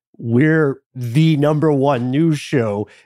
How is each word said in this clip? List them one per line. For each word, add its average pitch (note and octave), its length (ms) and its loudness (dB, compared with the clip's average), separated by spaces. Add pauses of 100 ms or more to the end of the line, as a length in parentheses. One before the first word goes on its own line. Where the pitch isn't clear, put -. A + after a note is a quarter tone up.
(200)
We're C#3+ 640 0 (120)
the C3 420 0
number D3+ 360 2
one C3 380 0
news D3+ 300 0
show G#2+ 480 -4 (180)